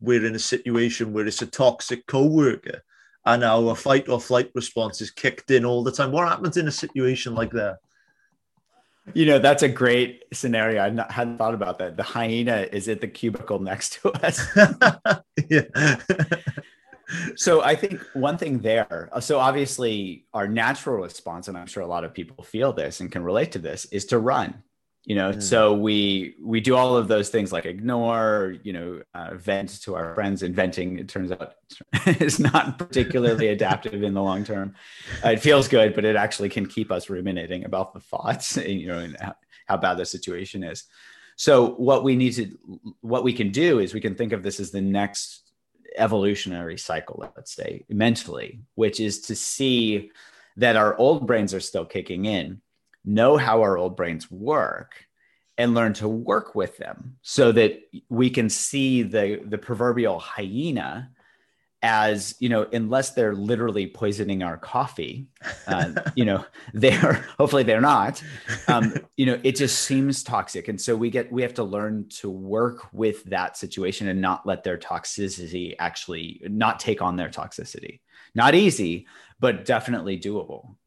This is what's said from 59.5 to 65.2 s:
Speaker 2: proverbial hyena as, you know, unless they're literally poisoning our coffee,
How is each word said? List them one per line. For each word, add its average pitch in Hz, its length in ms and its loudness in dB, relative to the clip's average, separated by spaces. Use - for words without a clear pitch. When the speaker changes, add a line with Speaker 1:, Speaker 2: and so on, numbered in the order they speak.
Speaker 2:
proverbial 117 600 0
hyena 110 920 -6
as, 107 580 2
you 123 80 0
know, 107 240 2
unless 117 380 0
they're 107 240 2
literally 104 520 -2
poisoning 101 560 -4
our 85 140 -6
coffee, 127 720 -6